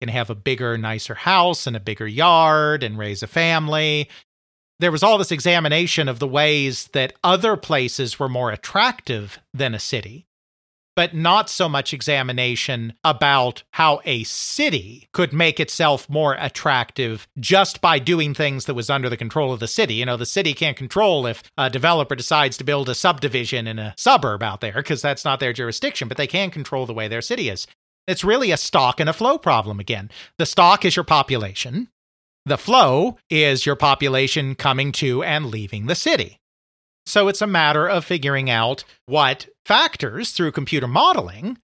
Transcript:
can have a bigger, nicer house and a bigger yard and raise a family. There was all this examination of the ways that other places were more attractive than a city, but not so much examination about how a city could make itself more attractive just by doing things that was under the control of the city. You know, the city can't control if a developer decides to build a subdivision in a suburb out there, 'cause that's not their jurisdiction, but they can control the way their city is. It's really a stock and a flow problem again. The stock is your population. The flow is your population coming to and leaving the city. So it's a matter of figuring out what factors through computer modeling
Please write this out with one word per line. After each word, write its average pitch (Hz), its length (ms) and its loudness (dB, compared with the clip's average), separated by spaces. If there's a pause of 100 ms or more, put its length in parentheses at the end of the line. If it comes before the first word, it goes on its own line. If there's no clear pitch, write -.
can 117 100 -6
have 117 180 -2
a 117 60 -8
bigger, 120 420 -2
nicer 110 380 -6
house 180 520 2
and 123 80 -4
a 110 60 -6
bigger 107 260 -6
yard 151 760 4
and 107 160 -4
raise 104 240 -6
a 113 40 -6
family. 156 800 0 (760)
There 170 120 4
was 156 100 -2
all 214 140 6
this 190 160 0
examination 160 760 2
of 123 100 -4
the 139 100 -2
ways 143 600 0
that 131 260 -2 (100)
other 190 320 4
places 131 640 -2
were 135 100 -2
more 123 220 -2
attractive 113 880 -4 (160)
than 131 200 -2
a 104 60 -8
city, 117 460 -8 (680)
but 170 180 0
not 175 340 2
so 180 200 0
much 147 260 -4
examination 127 960 -2 (120)
about 139 580 2 (100)
how 156 320 2
a 120 200 -4
city 127 880 -4
could 175 200 0
make 160 280 2
itself 151 500 0
more 147 280 0
attractive 127 880 -2 (100)
just 185 420 2
by 165 180 4
doing 147 360 0
things 139 300 -2
that 143 100 -4
was 120 160 -4
under 131 180 0
the 117 80 -4
control 131 360 -2
of 113 80 -6
the 113 80 -6
city. 180 260 0
You 117 100 -2
know, 123 120 -2
the 117 100 -6
city 165 260 0
can't 143 240 -2
control 151 500 0
if 113 160 -6 (140)
a 131 140 0
developer 143 440 2
decides 135 420 0
to 139 80 -10
build 143 240 -2
a 123 60 -4
subdivision 127 720 -2
in 113 120 -8
a 107 180 -8
suburb 123 460 2
out 104 180 -4
there, 113 220 -4
'cause 147 180 -4
that's 139 240 -2
not 135 160 -2
their 127 120 -2
jurisdiction, 123 560 -6
but - 80 -8
they 143 100 -2
can 185 240 -4
control 135 360 -6
the 117 80 -8
way 110 120 -6
their 113 160 -6
city 233 260 -4
is. 95 180 -8 (400)
It's 185 180 -4
really 226 260 2
a 156 60 2
stock 131 420 0
and 151 100 0
a 160 60 0
flow 262 240 0
problem 107 400 0
again. 101 320 -8 (280)
The 165 60 0
stock 185 400 6
is 180 120 2
your 175 80 0
population. 135 840 0 (560)
The 139 140 0
flow 202 580 4 (140)
is 147 340 2
your 143 120 0
population 135 800 2
coming 135 380 0
to 131 300 0
and 156 240 -2
leaving 107 400 -8
the 156 80 0
city. - 440 -2 (680)
So 202 220 2
it's 202 140 -2
a 208 40 0
matter 160 420 2
of 185 160 0
figuring 139 440 -2
out 117 360 0 (220)
what 131 420 0 (160)
factors 214 680 0
through 165 200 -2
computer 139 340 -4
modeling 180 760 0